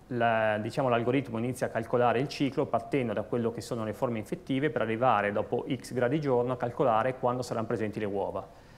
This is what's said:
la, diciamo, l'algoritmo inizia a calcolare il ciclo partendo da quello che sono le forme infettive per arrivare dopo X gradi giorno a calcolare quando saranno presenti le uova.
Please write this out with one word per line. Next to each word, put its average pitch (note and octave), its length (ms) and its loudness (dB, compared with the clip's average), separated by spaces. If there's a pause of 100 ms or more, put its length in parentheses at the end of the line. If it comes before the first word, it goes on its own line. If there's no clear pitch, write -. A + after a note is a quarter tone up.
la, A2+ 500 2
diciamo, A#2 320 0
l'algoritmo A#2 480 2
inizia A#2+ 300 -2
a - 20 -4
calcolare A#2 500 2
il C#3+ 80 0
ciclo C#3 380 0
partendo A#2+ 480 0
da G#2+ 80 -2
quello A#2 280 0
che A#2 120 -8
sono A2+ 220 -4
le G#2+ 100 -4
forme A#2+ 240 -2
infettive C#3 500 -2
per A#2+ 140 0
arrivare A2 500 2
dopo G#2+ 340 -2
X B2+ 280 -6
gradi B2 260 2
giorno B2+ 320 2
a B2 60 -2
calcolare A2+ 600 2
quando B2+ 220 0
saranno A#2 260 -4
presenti G#2+ 320 -2
le G#2+ 60 -2
uova. F#2+ 420 -4 (320)